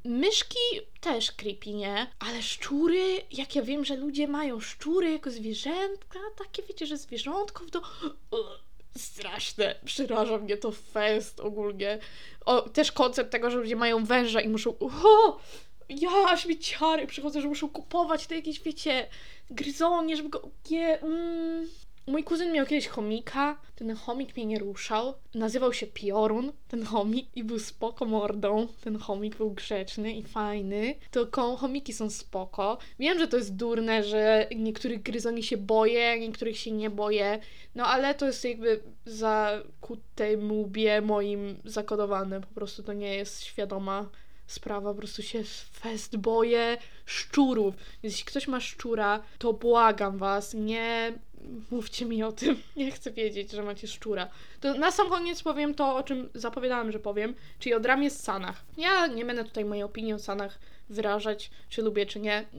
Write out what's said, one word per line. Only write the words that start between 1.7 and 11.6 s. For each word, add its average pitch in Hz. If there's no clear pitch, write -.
nie? 208
Ale 233
szczury, 330
jak 269
ja 262
wiem, 277
że 269
ludzie 285
mają 285
szczury 320
jako 311
zwierzętka, 320
takie 392
wiecie, 330
że 294
zwierzątko, 339
to... -
o, -
straszne, 196
przeraża 220
mnie 208
to 220
fest 214
ogólnie. 208